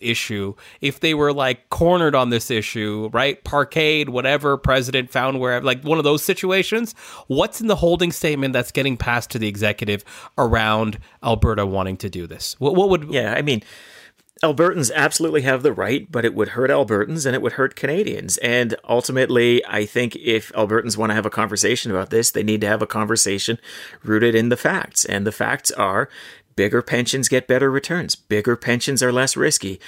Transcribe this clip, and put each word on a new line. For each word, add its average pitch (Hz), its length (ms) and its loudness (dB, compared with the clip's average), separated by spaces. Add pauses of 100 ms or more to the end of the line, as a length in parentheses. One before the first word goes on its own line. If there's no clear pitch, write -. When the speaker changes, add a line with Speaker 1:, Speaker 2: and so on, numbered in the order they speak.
Speaker 1:
issue, 104 520 -4 (280)
if 135 180 -4
they 160 140 2
were, 147 180 2
like, 131 380 -4
cornered 170 440 4
on 127 140 2
this 117 220 -2
issue, 107 640 -4
right? 135 300 0
Parkade, 147 640 0
whatever, 139 480 0
president 131 520 0
found 131 300 -2
wherever, 123 240 0
like, 127 180 0
one 156 140 2
of 156 80 2
those 147 180 2
situations, 190 720 -2 (340)
what's 170 340 0
in 226 40 -2
the 208 100 4
holding 175 360 2
statement 139 400 -2
that's 123 200 -2
getting 135 260 0
passed 120 320 -2
to 123 80 -6
the 110 100 -2
executive 104 560 -2 (320)
around 110 600 2 (240)
Alberta 107 420 2
wanting 95 320 -2
to 98 140 -8
do 85 160 -8
this? - 320 -12
What, 143 160 0
what 190 160 4
would 165 200 2
Speaker 2:
Yeah, 113 220 0
I 143 100 0
mean, 135 200 0 (840)
Albertans 156 500 2
absolutely 156 480 2
have 131 200 0
the 139 100 4
right, 107 400 -2
but 117 140 0
it 95 80 0
would 104 140 0
hurt 127 220 0
Albertans 127 540 0
and 127 100 0
it 127 60 -2
would 113 140 -2
hurt 135 200 0
Canadians. 131 640 -4
And 120 380 0 (100)
ultimately, 120 800 2
I 107 220 -2
think 120 300 -2
if 110 360 -2
Albertans 110 440 0
wanna 107 180 0
have 107 100 0
a 104 60 -2
conversation 107 600 -2
about 92 200 -2
this, 113 200 2
they 104 120 -2
need 107 180 0
to 104 60 0
have 107 160 0
a 107 40 0
conversation 110 720 -2 (460)
rooted 110 300 4
in 113 160 2
the 123 60 2
facts. - 500 -2
And 101 200 -4
the 107 60 -2
facts 113 400 -2
are 101 380 0 (460)
bigger 104 240 2
pensions 123 480 -2
get 127 180 2
better 131 240 4
returns. 135 460 -2
Bigger 107 400 0
pensions 120 460 0
are 123 100 2
less 131 240 0
risky. 131 520 0